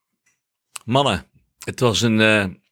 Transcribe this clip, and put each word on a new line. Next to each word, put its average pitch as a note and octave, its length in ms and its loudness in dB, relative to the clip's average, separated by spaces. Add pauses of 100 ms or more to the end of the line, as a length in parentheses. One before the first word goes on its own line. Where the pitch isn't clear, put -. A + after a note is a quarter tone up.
(840)
Mannen, A#2+ 380 0 (400)
het G#2 160 -12
was G#2+ 220 0
een, A2 200 2
eh, G#2+ 240 2 (260)